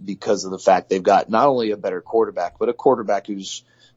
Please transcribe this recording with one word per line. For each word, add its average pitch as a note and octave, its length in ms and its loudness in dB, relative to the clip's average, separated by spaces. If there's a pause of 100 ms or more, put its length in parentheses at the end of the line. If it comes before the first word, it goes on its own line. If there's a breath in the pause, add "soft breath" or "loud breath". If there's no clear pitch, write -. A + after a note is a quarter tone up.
because G2 420 -4
of F#2+ 60 -8
the F#2+ 60 -8
fact F#2 320 2
they've F#2+ 140 0
got F#2+ 260 4
not A2+ 180 4
only B2 220 0
a G#2 80 -2
better F#2 240 -6
quarterback, F#2+ 560 -2
but A2 120 -2
a A#2+ 40 -2
quarterback A2 540 0
who's, G2 360 -10 (340 soft breath)